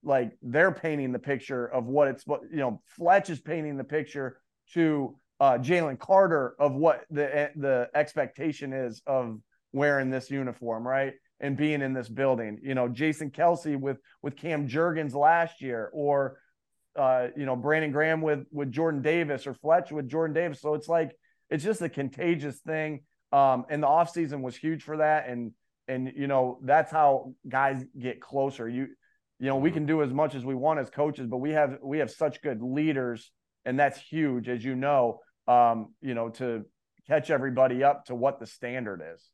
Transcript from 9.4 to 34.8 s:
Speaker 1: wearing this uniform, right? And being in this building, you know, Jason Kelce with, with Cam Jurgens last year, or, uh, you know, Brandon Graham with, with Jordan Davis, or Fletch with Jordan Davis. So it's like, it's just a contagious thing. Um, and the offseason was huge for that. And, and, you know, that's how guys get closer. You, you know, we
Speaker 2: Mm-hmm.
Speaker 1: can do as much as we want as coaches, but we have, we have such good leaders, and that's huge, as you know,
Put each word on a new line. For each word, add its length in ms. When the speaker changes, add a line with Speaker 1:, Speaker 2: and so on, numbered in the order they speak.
Speaker 1:
wearing 380
this 200
uniform, 560
right? 280
And 180
being 240
in 140
this 160
building, 520
you 120
know, 140
Jason 420
Kelce 480
with, 200
with 160
Cam 320
Jurgens 460
last 480
year, 320
or, 440
uh, 400
you 100
know, 100
Brandon 360
Graham 280
with, 300
with 220
Jordan 280
Davis, 460
or 80
Fletch 380
with 160
Jordan 260
Davis. 260
So 140
it's 140
like, 240
it's 140
just 180
a 60
contagious 720
thing. 440
Um, 380
and 120
the 40
offseason 560
was 140
huge 260
for 160
that. 300
And, 240
and, 280
you 100
know, 380
that's 260
how 420
guys 340
get 220
closer. 480
You, 200
you 80
know, 100
we 140
Speaker 2:
Mm-hmm. 80
Speaker 1:
can 80
do 160
as 100
much 220
as 100
we 100
want 260
as 100
coaches, 380
but 100
we 140
have, 300
we 160
have 120
such 320
good 180
leaders, 720
and 140
that's 200
huge, 500
as 140
you 120
know, 460